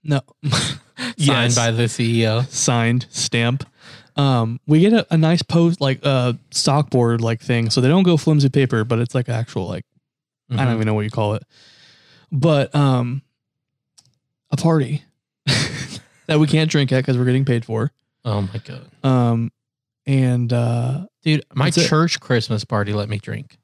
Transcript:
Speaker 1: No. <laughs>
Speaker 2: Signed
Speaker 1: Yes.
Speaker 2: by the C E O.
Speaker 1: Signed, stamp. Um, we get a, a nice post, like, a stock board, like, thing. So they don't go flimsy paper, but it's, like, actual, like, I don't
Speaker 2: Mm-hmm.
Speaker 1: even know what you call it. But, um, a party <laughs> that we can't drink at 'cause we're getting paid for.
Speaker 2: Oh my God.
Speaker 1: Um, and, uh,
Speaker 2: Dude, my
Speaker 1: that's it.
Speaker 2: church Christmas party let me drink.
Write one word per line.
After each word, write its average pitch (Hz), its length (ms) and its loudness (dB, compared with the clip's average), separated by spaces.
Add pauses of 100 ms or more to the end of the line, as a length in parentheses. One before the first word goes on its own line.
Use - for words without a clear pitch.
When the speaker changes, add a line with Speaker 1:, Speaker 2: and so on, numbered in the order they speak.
Speaker 1:
No. 143 160 0 (120)
<laughs> 147 180 -6
Speaker 2:
Signed - 640 -6
Speaker 1:
Yes. 120 400 2
Speaker 2:
by 117 140 2
the 113 180 0
C 117 320 0
E 113 80 2
O. 113 220 0
Speaker 1:
Signed, 120 580 0
stamp. 120 580 -2 (480)
Um, 123 520 0
we 156 140 4
get 208 120 4
a, 226 180 2
a 170 60 2
nice 160 240 2
post, 170 400 0
like, 135 240 -2
a 123 320 0 (140)
stock 143 400 0
board, 117 320 2
like, 117 180 -4
thing. 117 300 -2
So 127 100 0
they 127 80 2
don't 180 140 4
go 175 160 4
flimsy 143 320 2
paper, 120 340 0
but 117 140 -2
it's, 120 160 -4
like, 123 160 -2
actual, 117 380 -6
like, - 180 -10 (680)
I 120 40 -4
don't 131 100 0
Speaker 2:
Mm-hmm. 117 80 0
Speaker 1:
even 110 120 -2
know 107 80 0
what 104 100 -2
you 107 60 -6
call 107 240 -2
it. - 100 -8 (880)
But, 143 420 0
um, 131 480 0 (1300)
a 147 60 -2
party 147 480 0 (220)
<laughs> - 200 -14 (800)
that 156 140 2
we 151 80 4
can't 156 200 2
drink 139 220 0
at 131 160 2
'cause 127 100 0
we're 123 80 0
getting 131 200 2
paid 120 200 0
for. 113 280 -4 (320)
Speaker 2:
Oh 104 160 -2
my 98 240 -6
God. - 260 -18 (140)
Speaker 1:
Um, 117 480 2 (540)
and, 127 460 0
uh, 120 540 -2 (160)
Speaker 2:
Dude, 156 220 0 (100)
my 143 120 2
Speaker 1:
that's 175 100 0
it. 170 120 2
Speaker 2:
church 160 300 2
Christmas 110 460 -2
party 104 280 -2
let 104 160 -4
me 107 100 -6
drink. 110 460 -12